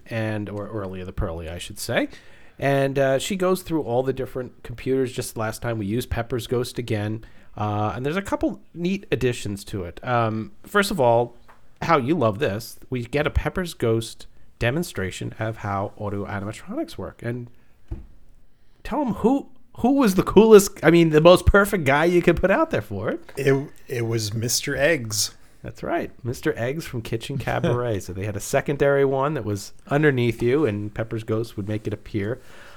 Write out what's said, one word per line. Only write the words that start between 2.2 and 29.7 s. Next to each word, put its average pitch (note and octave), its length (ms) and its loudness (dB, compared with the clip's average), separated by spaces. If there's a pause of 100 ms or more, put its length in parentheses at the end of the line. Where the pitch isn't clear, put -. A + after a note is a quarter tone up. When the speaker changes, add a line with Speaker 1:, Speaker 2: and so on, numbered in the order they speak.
Speaker 1:
And, C#3 400 0
uh, C3+ 220 4
she G3 160 -4
goes F#3 260 0
through D#3+ 200 -2
all A#2+ 200 2
the C3 100 0
different B2+ 520 -8
computers. C3 480 -2
Just - 240 -6
last A2 260 -4
time A#2 160 -2
we G#2 80 -2
used A#2 240 -2
Pepper's A#2 380 -4
Ghost A#2+ 300 -2
again. A2 460 -4 (320)
Uh, G#2 380 0
and B2+ 100 -6
there's D3+ 120 -2
a G3 60 -2
couple C#4+ 380 -2 (140)
neat F#3 380 -4
additions A#2 520 -2
to F#2+ 200 -6
it. E2+ 200 -12
Um, A2+ 480 0 (120)
first G3+ 260 2
of F3+ 100 0
all, A#2+ 360 4 (460)
Hal, D#3 180 4
you C3+ 160 0
love A2 240 2
this. A2 380 -4 (120)
We B2 140 -4
get D3 220 0
a C#3 40 -2
Pepper's F#3 440 -2
Ghost A2+ 520 -2 (320)
demonstration A#2 800 -4
of A2 200 -4
how G2+ 400 -4
audio G2+ 280 -6
animatronics G3+ 720 -8
work. - 240 -12
And A#2+ 260 -8 (1400)
tell C4 180 -4
'em A#3+ 120 -2
who, C4+ 340 0 (300)
who B3 140 2
was B3+ 220 4
the F#3+ 80 2
coolest, G#3 480 8 (120)
I D#3 80 8
mean, E3 200 8
the D3+ 100 6
most E3+ 260 10
perfect G3 380 6
guy C#3 220 4
you F3 160 4
could E3 180 4
put F#3 100 4
out C4 200 2
there B2+ 120 -2
for G#2 280 -6
it. E4 100 -4 (160)
Speaker 2:
It, C#3 320 2 (180)
it A#2+ 200 -4
was A2 280 -2
Mister B2 420 -4
Eggs. B2+ 580 0 (280)
Speaker 1:
That's A#2 200 -12
right. - 280 -4 (140)
Mister C3 320 -2
Eggs C3+ 300 -4
from A#2+ 160 -8
Kitchen B2+ 360 -6
Cabaret. B2 640 0
<laughs> - 0 -
So F#2 120 -8
they F#2+ 120 -6
had G#2 120 -4
a G2 40 -8
secondary C#3 640 2
one C3+ 300 2
that A#2 100 -4
was G2+ 280 -4 (160)